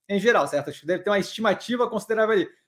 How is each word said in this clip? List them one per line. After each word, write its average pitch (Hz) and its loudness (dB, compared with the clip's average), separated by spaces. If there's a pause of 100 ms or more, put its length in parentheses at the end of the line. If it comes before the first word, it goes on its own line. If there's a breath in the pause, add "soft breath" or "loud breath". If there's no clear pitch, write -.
em 196 0
geral, 196 4
certo? 143 -4
Acho - -12
que 147 -14
deve 175 0
ter 202 -2
uma 202 2
estimativa 220 -2
considerável 220 0
ali. 175 0 (180 soft breath)